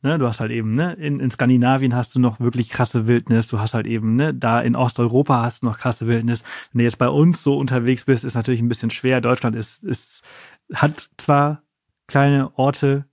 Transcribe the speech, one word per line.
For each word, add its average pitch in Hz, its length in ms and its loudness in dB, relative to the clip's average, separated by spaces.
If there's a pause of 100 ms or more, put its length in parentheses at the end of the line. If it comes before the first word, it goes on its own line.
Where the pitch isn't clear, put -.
Ne, 143 160 0
du 131 120 2
hast 110 100 -4
halt 113 140 -4
eben, 110 200 -2
ne, 165 220 0
in, 147 240 -4
in 131 100 -2
Skandinavien 127 680 2
hast 123 180 -4
du 131 60 2
noch 120 180 2
wirklich 120 320 0
krasse 117 380 0
Wildnis. 117 400 2
Du 110 100 -4
hast 107 160 -2
halt 113 140 -4
eben, 110 260 0
ne, 147 180 0
da 120 280 0
in 120 160 0
Osteuropa 123 640 2
hast 120 200 -4
du 123 40 -2
noch 110 120 -2
krasse 120 280 -4
Wildnis. 117 380 0 (260)
Wenn 123 80 -2
du 117 60 4
jetzt 117 140 0
bei 123 100 2
uns 151 340 4
so 139 160 2
unterwegs 127 460 0
bist, 127 180 2
ist 120 120 -8
natürlich 120 260 0
ein 117 80 0
bisschen 117 220 -2
schwer. 131 300 0
Deutschland 120 360 0
ist, - 260 -10
ist, - 400 -8 (500)
hat - 440 -2
zwar 147 460 0 (460)
kleine 139 480 2
Orte 139 560 0